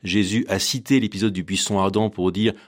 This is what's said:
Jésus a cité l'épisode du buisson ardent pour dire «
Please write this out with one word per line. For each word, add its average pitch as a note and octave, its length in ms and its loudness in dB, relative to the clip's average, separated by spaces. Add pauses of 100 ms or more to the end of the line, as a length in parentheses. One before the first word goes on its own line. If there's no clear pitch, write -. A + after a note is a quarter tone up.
Jésus G2 460 0
a F#2+ 100 0
cité C3 420 0
l'épisode G#2 320 -2
du F2+ 120 -6
buisson G2 340 -2
ardent F#2+ 320 2
pour F#2 220 0
dire « G#2 220 0 (140)